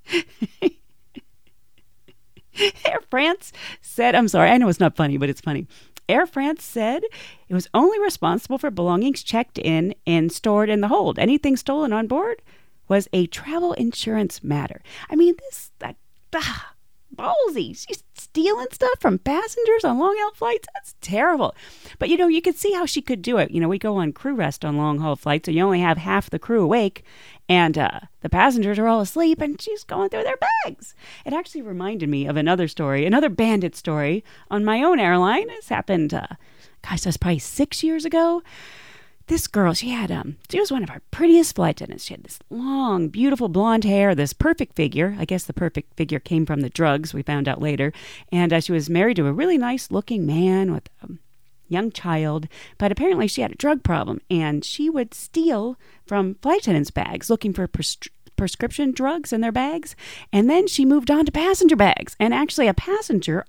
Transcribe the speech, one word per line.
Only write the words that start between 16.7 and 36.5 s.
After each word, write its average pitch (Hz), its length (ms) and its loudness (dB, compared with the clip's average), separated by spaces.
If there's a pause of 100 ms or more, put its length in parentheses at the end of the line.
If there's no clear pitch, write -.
ballsy. 330 640 -2
She's - 260 -12 (100)
stealing 415 600 -2
stuff 508 260 0
from - 200 2
passengers 453 680 0
on 247 120 2
long-haul 415 360 0
flights. 466 400 -4
That's - 260 -18
terrible. 220 560 0 (440)
But, - 100 -4
you 339 80 4
know, 349 100 4
you 330 140 2
could 349 160 0
see 403 160 0
how 349 120 0
she 285 160 -4
could 226 200 -4
do 233 160 0
it. 165 140 0
You 165 100 0
know, 165 80 2
we 196 100 -2
go 214 180 -2
on 160 140 0
crew 277 220 -6
rest 160 320 -4
on 147 100 -2
long-haul 151 400 -2
flights, 151 300 -4
so 165 80 -2
you 170 100 2
only 190 160 2
have 170 180 2
half 190 320 -2
the - 100 -6
crew 233 220 0
awake, 196 440 0 (420)
and, 170 300 4
uh, - 240 -2 (180)
the 160 100 -8
passengers 208 480 2
are 220 100 0
all 226 120 2
asleep, 320 400 0
and 294 220 -6
she's 415 240 -10
going 392 240 -4
through 440 140 -6
their 523 160 -6 (260)
bags. - 280 -14 (320)
It 262 60 -8
actually 320 300 -8
reminded 190 480 -6
me 139 160 -2
of 143 100 -4
another 165 320 0
story, 143 380 -2
another 254 240 4
bandit 208 480 0
story 156 480 -4 (260)
on 208 140 -2
my 220 180 0
own 339 160 4
airline. 359 480 2
This 466 220 -14
happened, 185 440 0
uh, - 140 -6 (540)